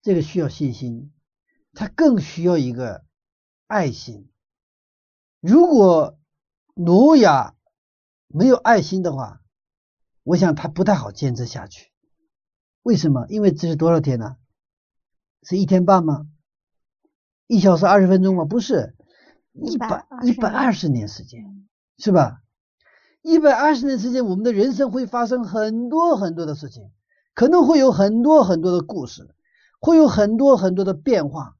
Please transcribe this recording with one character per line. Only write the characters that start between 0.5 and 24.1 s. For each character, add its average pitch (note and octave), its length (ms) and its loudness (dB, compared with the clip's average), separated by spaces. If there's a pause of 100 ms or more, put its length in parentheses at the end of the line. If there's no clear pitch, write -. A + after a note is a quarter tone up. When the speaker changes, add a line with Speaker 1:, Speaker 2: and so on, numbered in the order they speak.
Speaker 1:
心， B2 400 -14 (600)
他 - 140 -10
更 C#4 320 2
需 E3 240 -10
要 F3 140 2
一 B2+ 160 -4
个 A#2 320 -12 (640)
爱 F#3 240 -4
心。 G#2+ 380 -18 (1080)
如 C4+ 280 4
果 F#3 520 2 (560)
挪 F#3+ 400 6
亚 D#3+ 400 2 (720)
没 E3+ 180 -2
有 B3+ 120 4
爱 A3+ 240 2
心 F#3 200 -6
的 E3+ 120 -4
话， C3 260 -12 (840)
我 F3 140 -2
想 E3+ 160 0
他 - 140 -8
不 F3 160 -6
太 G3+ 100 2
好 A#2+ 180 -6
坚 B2+ 240 -6
持 A#2 120 -8
下 - 180 -16
去。 - 260 -20 (920)
为 A#3+ 120 0
什 D#3 160 0
么？ B2 180 -2
因 G#3+ 120 -6
为 G3+ 100 2
这 D#3 160 -6
是 E3 80 -4
多 D#3+ 160 2
少 E3 80 2
天 C#3 200 -4
呢？ A2+ 180 -12 (1040)
是 - 160 -6
一 G3 80 0
天 F#3 180 0
半 F#3 200 4
吗？ D3+ 240 -4 (1200)
一 A#3 120 2
小 F3+ 160 4
时 E3 120 0
二 G3+ 120 4
十 F#3 80 4
分 F#3 140 4
钟 F#3+ 140 0
吗？ E3 100 -2
不 G3 140 -4
是， E3+ 360 -4 (580)
一 D4+ 240 -8
百， A3 280 -8 (180)
Speaker 2:
一 A#3+ 80 0
百 - 0 -
二 - 0 -
十 - 0 -
年。 - 40 -2
Speaker 1:
一 - 40 -14
百 A3 100 -2
二 B3+ 220 -2
十 F#3 180 -4
年 A2+ 180 -4
时 - 160 -18
间， A#2 200 -20
Speaker 2:
嗯。 - 240 -20 (300)
Speaker 1:
是 - 140 -4
吧？ C#3+ 300 0 (840)
一 E4 160 2
百 D4+ 140 4
二 C#4+ 220 0
十 B3 100 -6
年 C4+ 140 -4
时 A#3 120 -6